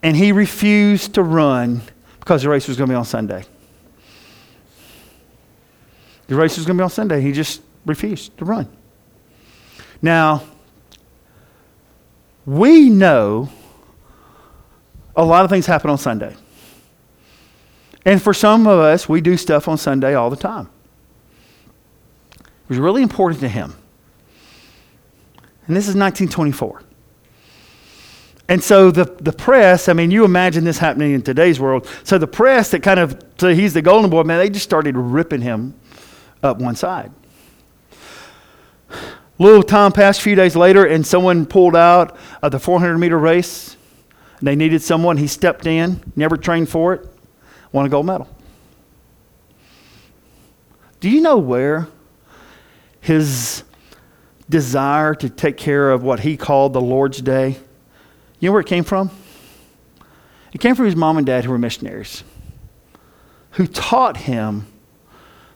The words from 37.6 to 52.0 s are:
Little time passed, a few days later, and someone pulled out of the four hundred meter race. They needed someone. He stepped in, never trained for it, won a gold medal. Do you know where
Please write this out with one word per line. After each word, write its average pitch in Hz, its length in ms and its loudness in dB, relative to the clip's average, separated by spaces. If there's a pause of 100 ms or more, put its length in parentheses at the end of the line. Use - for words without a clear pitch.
Little 202 240 8
time 202 300 4
passed, 202 280 4
a - 20 -10
few 208 120 0
days 185 220 4
later, 185 300 6
and 156 200 0
someone 180 380 2
pulled 180 320 4
out 170 400 4 (240)
of 147 120 -2
the 135 60 -6
four 180 220 -2
hundred 170 160 -2
meter 170 220 0
race. 165 580 -2 (640)
They 139 160 -2
needed 160 240 0
someone. 165 380 0
He 147 80 -2
stepped - 400 -4
in, 165 340 -2 (160)
never 156 220 -2
trained 165 320 -4
for 170 240 -2
it, - 120 -14 (640)
won 139 140 -2
a 135 60 -4
gold 143 160 -2
medal. 185 220 -8 (2750)
Do 185 100 -2
you 285 100 4
know 320 160 4
where 143 500 -2 (1160)